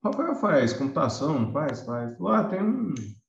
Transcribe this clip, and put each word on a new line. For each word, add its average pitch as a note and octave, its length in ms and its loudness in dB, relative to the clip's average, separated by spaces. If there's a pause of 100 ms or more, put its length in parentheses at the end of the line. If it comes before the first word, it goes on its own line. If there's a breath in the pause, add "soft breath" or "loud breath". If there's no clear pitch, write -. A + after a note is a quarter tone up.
"Ô, G#3+ 40 0
Rafael C#4+ 280 0
faz C#3 360 4
computação, C#3 680 0
não A2 120 0
faz?" C3+ 320 -2
Faz. A#2+ 320 -6
Falou, F#3 160 -2
"Ah, G#3+ 120 4
tem F#3+ 180 -2
um A3 320 0 (360)